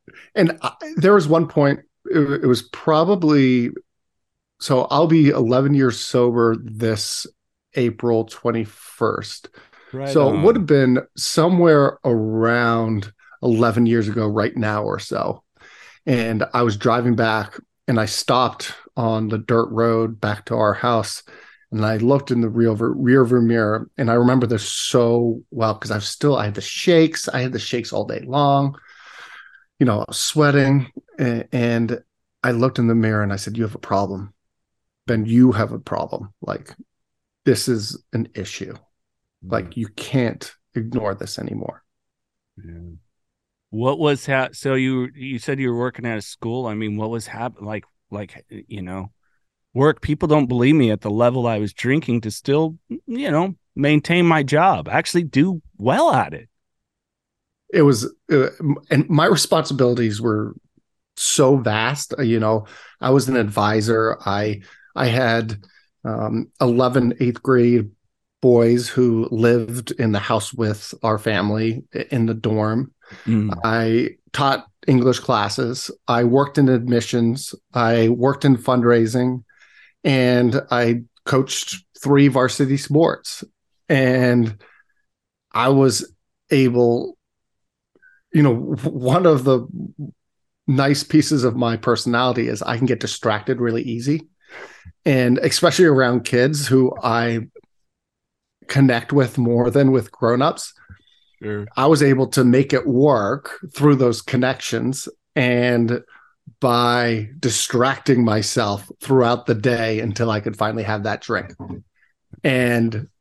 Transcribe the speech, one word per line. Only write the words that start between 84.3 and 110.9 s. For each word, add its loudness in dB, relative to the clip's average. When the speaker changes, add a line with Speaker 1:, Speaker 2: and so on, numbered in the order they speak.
Speaker 1:
I 2
was 2
able, 2
you 4
know, 0
w-, -8
one 2
of 4
the 2
nice 2
pieces 2
of 0
my -2
personality -2
is -6
I -4
can 0
get -2
distracted -4
really -2
easy. -6
And 4
especially 4
around 4
kids 0
who 4
I -2
connect 2
with 2
more 2
than 4
with 0
grownups, -2
Speaker 2:
Sure. -8
Speaker 1:
I 0
was 4
able 2
to 0
make 4
it -2
work 0
through 4
those 0
connections -4
and 0
by 0
distracting 0
myself -2
throughout 2
the 0
day -2
until -4
I -2
could -8
finally -4
have -4